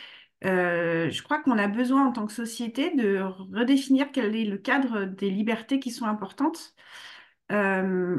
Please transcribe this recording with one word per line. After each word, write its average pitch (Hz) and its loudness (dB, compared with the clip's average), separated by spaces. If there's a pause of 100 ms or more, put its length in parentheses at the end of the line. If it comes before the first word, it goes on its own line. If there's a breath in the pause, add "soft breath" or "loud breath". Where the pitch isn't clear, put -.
(460 loud breath)
Euh, 170 0
je - -6
crois 302 -2
qu'on 254 2
a 202 2
besoin 254 4
en 240 0
tant 220 -4
que 208 -6
société 247 -4
de 196 2
redéfinir 233 2
quel 220 0
est 226 0
le 202 -2
cadre 240 0
des 190 -2
libertés 226 0
qui 240 -6
sont 233 -6
importantes. 214 -4 (800 loud breath)
Euh, 190 2